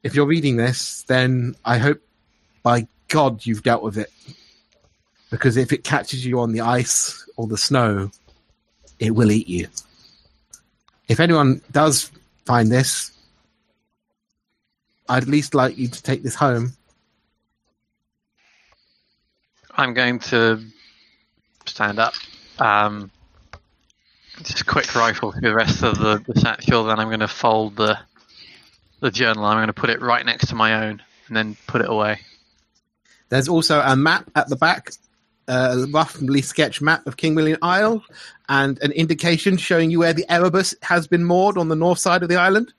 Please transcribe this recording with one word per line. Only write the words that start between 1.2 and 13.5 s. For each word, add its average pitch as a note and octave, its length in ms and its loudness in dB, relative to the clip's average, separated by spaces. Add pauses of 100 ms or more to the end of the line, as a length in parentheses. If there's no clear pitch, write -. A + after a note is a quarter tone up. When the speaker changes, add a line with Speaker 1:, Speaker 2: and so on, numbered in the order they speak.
Speaker 1:
I A#2+ 140 2
hope C#3+ 220 0 (640)
by A#2+ 220 2 (220)
God C3+ 380 0
you've G#2+ 160 -4
dealt A#2 220 2
with G#2 120 -6
it. G#2+ 140 -8 (1200)
Because A#2 260 0
if C3 160 0
it - 120 -4
catches B2+ 420 -4
you B2 140 -2
on A#2 120 -2
the A2+ 100 -4
ice - 720 -2
or A2+ 100 -6
the G#2 120 -6
snow, G#2 520 0 (880)
it A#2 160 -2
will A2 160 4
eat G#2+ 180 0
you. F2+ 200 -6 (1400)
If A#2 120 0
anyone D3 400 4 (100)
does D3 400 0 (340)
find A#2 280 2
this, - 400 -2 (2000)